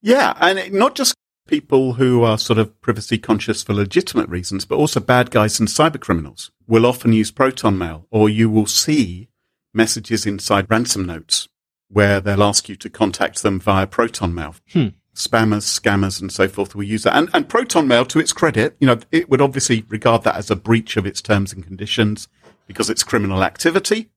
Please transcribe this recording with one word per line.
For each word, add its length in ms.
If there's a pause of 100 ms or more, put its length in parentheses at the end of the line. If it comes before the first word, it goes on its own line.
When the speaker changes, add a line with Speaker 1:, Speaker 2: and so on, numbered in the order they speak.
Speaker 1:
Yeah, 400
and 180
it, 140
not 220
just 200 (320)
people 480
who 280
are 160
sort 200
of 220
privacy 380
conscious 440
for 120
legitimate 560
reasons, 340
but 120
also 240
bad 300
guys 300
and 80
cyber 320
criminals 500 (160)
will 200
often 260
use 180
Proton 460
Mail, 340
or 200
you 180
will 180
see 600 (460)
messages 500
inside 460
ransom 340
notes 420 (440)
where 300
they'll 220
ask 280
you 60
to 120
contact 540
them 180
via 260
Proton 480
Mail. 200 (180)
Speaker 2:
Hmm. 160 (260)
Speaker 1:
Spammers, 480 (180)
scammers, 400
and 120
so 160
forth 260
will 80
use 220
that. 100
And, 180
and 160
Proton 380
Mail, 200
to 120
its 140
credit, 480
you 80
know, 100 (140)
it 180
would 100
obviously 480
regard 360
that 100
as 160
a 60
breach 400
of 100
its 160
terms 300
and 120
conditions 600 (400)
because 240
it's 140
criminal 400
activity 720